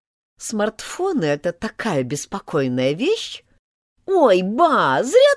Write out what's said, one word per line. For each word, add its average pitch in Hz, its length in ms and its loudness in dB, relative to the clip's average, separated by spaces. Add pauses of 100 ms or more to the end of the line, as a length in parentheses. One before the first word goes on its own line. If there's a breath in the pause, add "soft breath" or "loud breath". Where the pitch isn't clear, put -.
(380)
«Смартфоны — 220 840 -4
это 147 280 -2
такая 185 520 -4
беспокойная 135 880 -4
вещь». 311 500 -4 (640)
«Ой, 262 360 4
ба, 202 600 2
зря 508 340 4